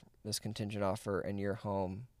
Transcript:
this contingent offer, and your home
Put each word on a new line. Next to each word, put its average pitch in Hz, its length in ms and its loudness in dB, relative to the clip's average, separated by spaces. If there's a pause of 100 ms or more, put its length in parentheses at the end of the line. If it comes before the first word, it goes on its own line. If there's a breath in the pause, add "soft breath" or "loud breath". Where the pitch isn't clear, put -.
(240)
this 104 160 0
contingent 107 440 -2
offer, 98 360 2
and 98 200 0
your 98 160 2
home 98 520 -2 (120)